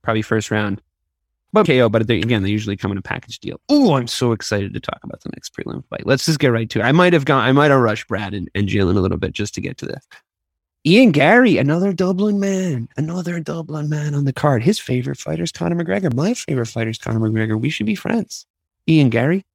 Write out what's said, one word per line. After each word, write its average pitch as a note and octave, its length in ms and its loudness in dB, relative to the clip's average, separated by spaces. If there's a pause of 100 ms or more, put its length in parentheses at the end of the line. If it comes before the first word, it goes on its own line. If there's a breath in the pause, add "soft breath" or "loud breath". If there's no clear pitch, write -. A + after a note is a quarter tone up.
probably A2 200 0
first A2 280 -2
round. G#2 320 -2 (680)
But G#3+ 160 2
K C3 140 4
O, A#2 80 4
but A2 180 2
they, A2+ 100 2
again, A2+ 240 0
they F#2+ 80 0
usually G#2 280 -4
come G2 140 -4
in G2 60 -6
a F#2 40 -10
package - 380 -10
deal. - 200 -12 (120)
Ooh, C4+ 220 4
I'm B2 140 0
so A#2+ 240 -2
excited G2+ 420 -4
to - 60 -6
talk - 240 -6
about - 180 -14
the - 140 -14
next - 180 -20
prelim - 360 -10
fight. - 180 -8
Let's C3+ 180 2
just D#3+ 140 0
get C#3+ 80 2
right A2+ 240 0
to A2+ 80 -2
it. G2+ 40 -2
I B2+ 100 2
might F3+ 200 6
have C#3+ 120 2
gone, C3+ 180 2
I B2+ 80 2
might C#3+ 180 6
have C3+ 100 6
rushed A2 280 0
Brad G2+ 260 -6
and, F#2+ 220 -8
and G2+ 120 0
Jalen G2 300 2
a F#2+ 40 2
little F2+ 180 0
bit F#2 140 -4
just G#2 220 -6
to - 60 -8
get F2+ 160 -10
to - 80 -12
this. - 220 -12 (800 loud breath)
Ian G#3 260 6
Garry, F3+ 460 4
another E3+ 360 0
Dublin F#3+ 460 0
man, F#3 580 -2
another E3+ 420 -4
Dublin D3+ 480 -8
man D3+ 280 -4
on C#3+ 100 0
the C3+ 80 0
card. C3 300 2
His G#3 160 2
favorite B2+ 380 -4
fighter D#3+ 260 -6
is E3 80 -6
Conor E3+ 300 -4
McGregor. F3+ 320 -2
My E3 200 -2
favorite C3 320 -4
fighter A2+ 240 -4
is A2+ 80 -8
Conor A2+ 220 -4
McGregor. A2 400 0
We B2+ 100 -2
should G#3 160 -4
be G#3+ 100 -2
friends. - 500 -6 (440)
Ian D3+ 200 6
Garry, C#3 460 0